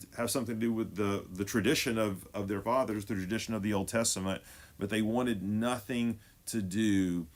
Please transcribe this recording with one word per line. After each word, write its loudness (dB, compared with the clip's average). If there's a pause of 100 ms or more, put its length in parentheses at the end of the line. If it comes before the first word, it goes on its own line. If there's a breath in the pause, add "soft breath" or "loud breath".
(180)
have -2
something -2
to -4
do 2
with -2
the, 0
the -2
tradition 2
of, 0
of -4
their 0
fathers, 0
the -2
tradition -2
of -2
the 2
Old 0
Testament, 0 (360 loud breath)
but -2
they 2
wanted 2
nothing 0 (280 loud breath)
to -2
do 2